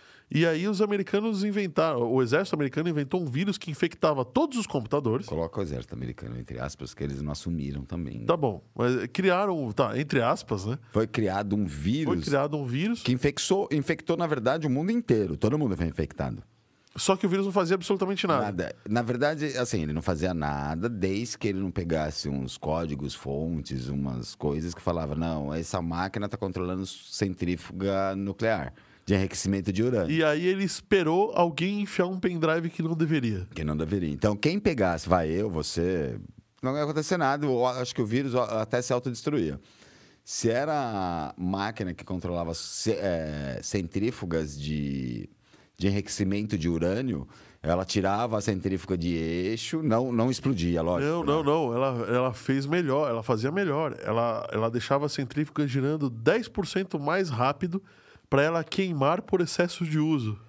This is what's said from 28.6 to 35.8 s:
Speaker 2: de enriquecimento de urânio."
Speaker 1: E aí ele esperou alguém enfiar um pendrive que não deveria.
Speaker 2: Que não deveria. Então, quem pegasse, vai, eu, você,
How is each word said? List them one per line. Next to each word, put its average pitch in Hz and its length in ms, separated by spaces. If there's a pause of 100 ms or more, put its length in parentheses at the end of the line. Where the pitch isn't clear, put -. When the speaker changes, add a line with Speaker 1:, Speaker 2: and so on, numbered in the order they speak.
Speaker 2:
de - 100
enriquecimento 95 560
de 95 120
urânio." 117 280
Speaker 1:
E 160 100
aí 156 240
ele 190 200
esperou 185 680
alguém 175 480
enfiar 190 260
um 185 120
pendrive 165 500
que - 140
não 160 100
deveria. 135 640
Speaker 2:
Que 82 80
não 76 140
deveria. 82 320
Então, 101 260
quem 160 240
pegasse, 101 480
vai, 85 220
eu, 101 200
você, 80 720 (420)